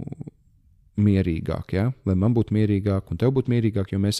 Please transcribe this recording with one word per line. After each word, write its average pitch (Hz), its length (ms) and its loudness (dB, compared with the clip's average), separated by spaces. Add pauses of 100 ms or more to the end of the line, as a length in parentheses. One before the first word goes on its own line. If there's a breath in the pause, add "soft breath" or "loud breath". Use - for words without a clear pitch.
(1000)
mierīgāk, 95 760 0
ja? 110 200 0 (120)
Lai 95 100 2
man 104 180 2
būtu 110 180 0
mierīgāk, 101 600 0
un 87 60 -6
tev 123 160 2
būtu 131 160 -2
mierīgāk, 110 420 0
jo 98 80 -2
mēs 101 200 0